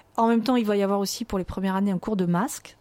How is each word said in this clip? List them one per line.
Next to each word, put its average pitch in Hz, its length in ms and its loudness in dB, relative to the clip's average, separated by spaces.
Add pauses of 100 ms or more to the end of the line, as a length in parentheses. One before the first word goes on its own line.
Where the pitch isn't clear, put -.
(160)
En 226 100 2
même 233 160 4
temps, 247 140 2
il 233 100 2
va 208 100 2
y 202 60 2
avoir 196 160 2
aussi 202 260 -4
pour 202 140 -4
les 175 60 -2
premières 190 320 -2
années 196 160 2
un 180 60 0
cours 214 180 -4
de 185 100 2
masque 175 540 -2